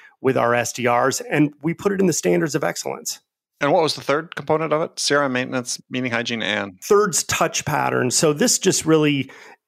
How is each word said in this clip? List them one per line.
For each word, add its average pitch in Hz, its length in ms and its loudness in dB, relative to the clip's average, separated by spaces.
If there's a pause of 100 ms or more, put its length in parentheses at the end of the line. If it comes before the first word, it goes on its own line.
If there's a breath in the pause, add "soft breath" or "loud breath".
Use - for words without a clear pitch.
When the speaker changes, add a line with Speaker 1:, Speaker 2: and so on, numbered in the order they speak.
(220 soft breath)
Speaker 1:
with 127 160 2
our 120 160 2
S 117 180 -2
D 123 160 -2
Rs, 123 320 2
and 151 320 0 (100)
we 165 120 -2
put 196 180 -2
it 190 80 -2
in 190 60 2
the 160 80 4
standards 170 400 0
of 156 100 -2
excellence. - 560 -6 (400)
Speaker 2:
And 147 120 2
what 175 100 4
was 147 140 0
the 127 40 -12
third 147 360 -2
component 156 360 -2
of 151 80 2
it? - 180 -6
C - 160 0
R 147 100 4
M 131 100 -2
maintenance, 127 560 -4
meeting 127 200 -4
hygiene, 117 320 -4
and 101 400 -4
Speaker 1:
Third's 202 420 2
touch - 420 -2
patterns. 127 500 0
So 156 160 4
this 214 260 0
just - 280 0
really 151 440 2 (380 loud breath)